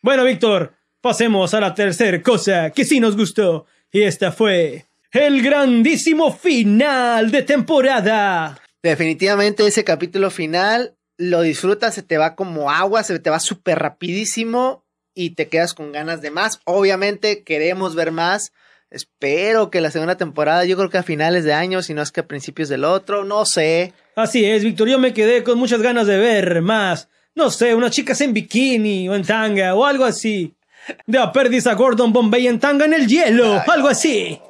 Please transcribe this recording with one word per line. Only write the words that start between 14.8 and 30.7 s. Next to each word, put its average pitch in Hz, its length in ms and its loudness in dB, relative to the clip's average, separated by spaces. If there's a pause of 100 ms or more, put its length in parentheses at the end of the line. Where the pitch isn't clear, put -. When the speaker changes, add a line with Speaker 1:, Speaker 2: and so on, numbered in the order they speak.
Speaker 2:
y 175 160 -6
te 160 160 -6
quedas 165 260 -2
con 147 180 -14
ganas 160 300 -8
de 151 100 -10
más. 196 340 -4
Obviamente 202 760 0
queremos 170 520 -4
ver 160 160 -2
más. 170 400 -4 (400)
Espero 180 800 -2
que 180 100 0
la 151 100 -2
segunda 170 240 -4
temporada, 160 500 0
yo 180 120 0
creo 190 120 -2
que 185 100 -2
a 175 40 -4
finales 165 400 -2
de 151 100 0
año, 185 280 -2
si 165 120 -10
no 151 80 -6
es 147 100 -6
que 170 100 -6
a 160 60 -10
principios 147 420 -10
del 139 160 -4
otro, 190 400 -2
no 208 200 -2
sé. 170 480 -2 (220)
Speaker 1:
Así 220 300 0
es, 208 180 0
Víctor, 220 240 0
yo 269 120 2
me 254 140 2
quedé 226 300 2
con 240 140 0
muchas 233 240 0
ganas 233 260 0
de 196 100 2
ver 190 440 2
más. 196 480 -2 (260)
No 302 140 2
sé, 233 260 0
unas 233 160 0
chicas 277 300 -4
en 269 120 0
bikini 214 760 -2
o 202 60 -2
en 190 100 -4
tanga 202 500 0
o 247 100 2
algo 269 200 2
así. 208 480 -4 (520)